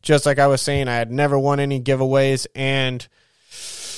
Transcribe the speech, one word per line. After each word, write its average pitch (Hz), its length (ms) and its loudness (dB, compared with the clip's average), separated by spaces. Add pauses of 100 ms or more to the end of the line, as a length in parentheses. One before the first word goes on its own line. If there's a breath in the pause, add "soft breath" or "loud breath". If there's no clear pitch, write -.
just 143 240 2
like 143 140 2
I 139 80 6
was 135 140 2
saying, 139 260 -2
I 120 80 0
had 120 160 -2
never 139 260 2
won 139 220 2
any 139 220 -2
giveaways 135 760 0
and 131 500 -2 (920 loud breath)